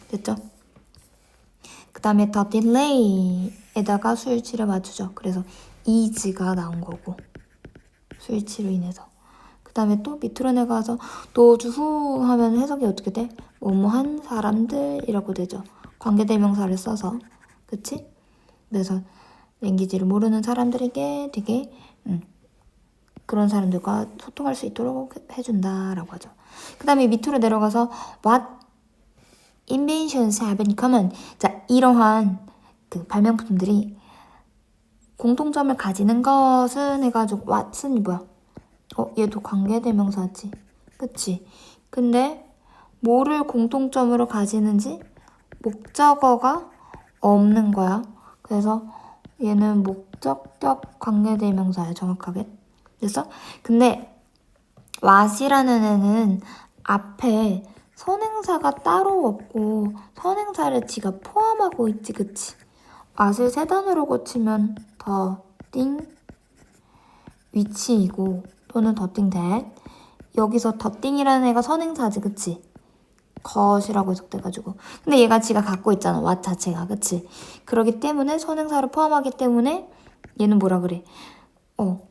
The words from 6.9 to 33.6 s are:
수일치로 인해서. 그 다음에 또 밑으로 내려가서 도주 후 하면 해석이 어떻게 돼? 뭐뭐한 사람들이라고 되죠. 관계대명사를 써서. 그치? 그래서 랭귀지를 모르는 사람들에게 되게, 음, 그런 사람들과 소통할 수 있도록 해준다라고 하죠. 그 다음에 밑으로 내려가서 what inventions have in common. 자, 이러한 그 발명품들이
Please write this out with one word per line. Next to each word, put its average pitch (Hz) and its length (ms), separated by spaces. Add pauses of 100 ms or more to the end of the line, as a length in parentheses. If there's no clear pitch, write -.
수일치로 208 500
인해서. 180 380 (560)
그 - 80
다음에 208 320
또 294 140
밑으로 262 340
내려가서 233 460 (360)
도주 240 360
후 294 520
하면 233 360
해석이 277 260
어떻게 196 260
돼? 226 180 (300)
뭐뭐한 233 640
사람들이라고 226 1120
되죠. 185 300 (340)
관계대명사를 208 800
써서. 208 420 (480)
그치? - 400 (640)
그래서 190 320 (600)
랭귀지를 190 460
모르는 214 360
사람들에게 247 920
되게, 214 400 (340)
음, 175 160 (1040)
그런 208 220
사람들과 202 580 (140)
소통할 269 340
수 254 120
있도록 254 480 (180)
해준다라고 190 800
하죠. - 180 (480)
그 - 80
다음에 269 220
밑으로 240 300
내려가서 220 520 (340)
what 240 200 (1200)
inventions 277 760
have 208 220
in 208 140
common. 240 320 (280)
자, - 300
이러한 220 800 (420)
그 175 180
발명품들이 208 920 (1200)